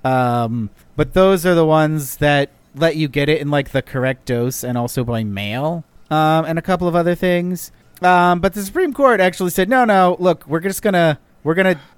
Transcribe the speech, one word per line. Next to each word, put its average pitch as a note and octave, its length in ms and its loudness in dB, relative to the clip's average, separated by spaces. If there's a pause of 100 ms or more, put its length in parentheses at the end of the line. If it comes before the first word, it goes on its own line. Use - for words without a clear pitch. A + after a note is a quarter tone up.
Um, A#2+ 640 -2 (260)
but D3 160 -2
those F#3 320 4
are F3+ 100 2
the E3 120 4
ones D#3 500 0
that C#3+ 340 0 (240)
let D#3 220 0
you D#3 120 -2
get C#3+ 200 -2
it D3+ 140 0
in, C#3+ 80 -4
like, C#3+ 220 -2
the C3 100 -2
correct C3 420 -4
dose B2 400 -4
and B2 140 -4
also A#2+ 260 -4
by A#2 200 -4
mail, A2+ 600 -6 (260)
um, D#3 360 2
and D#3+ 120 -2
a E3+ 40 -4
couple F3+ 260 -2
of E3 80 0
other F3 180 2
things. F3+ 580 -4 (280)
Um, F3+ 400 4
but F#3 140 -2
the G#3 80 -8
Supreme C#4+ 320 -4
Court B3 260 4
actually F3+ 300 0
said, F#3 180 0
"No, B3+ 160 2
no, F#3 340 4
look, F3+ 280 0
we're D#3+ 140 -4
just F#3+ 200 -6
gonna, E3+ 380 2 (260)
we're D#3+ 100 0
gonna F#3 240 2 (200)